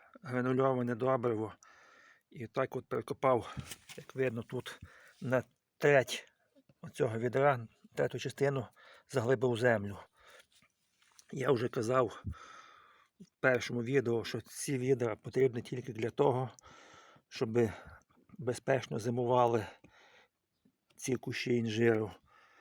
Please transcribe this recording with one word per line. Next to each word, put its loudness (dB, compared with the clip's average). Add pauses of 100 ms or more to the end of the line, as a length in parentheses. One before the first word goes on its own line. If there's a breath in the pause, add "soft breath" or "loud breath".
(240 loud breath)
гранульоване 0
добриво. 0 (800 soft breath)
І -12
так -4
от -10
перекопав, 0 (420 loud breath)
як -18
видно, -2
тут -12 (400 loud breath)
на 0 (340)
треть 2 (480)
оцього -2
відра, 0 (280)
третю -2
частину -2 (420 loud breath)
заглибив 2
землю. 2 (1300 loud breath)
Я 0
вже 0
казав -2 (960 loud breath)
в -20
першому 2
відео, 0
що -6
ці -6
відра 0
потрібні 0
тільки -10
для -4
того, 2 (800 loud breath)
щоб -2 (800 loud breath)
безпечно -2
зимували 2 (1300 soft breath)
ці -4
кущі -4
інжиру. 2 (500 soft breath)